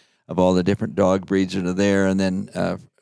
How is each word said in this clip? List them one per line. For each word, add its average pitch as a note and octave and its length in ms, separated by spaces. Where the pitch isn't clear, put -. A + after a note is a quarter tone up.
of E2+ 100
all F#2 160
the F#2 80
different G2+ 320
dog F#2+ 320
breeds F#2+ 260
that F#2 140
are F2+ 80
there. G2 320
And F#2+ 120
then, F#2+ 360
uh, F2+ 240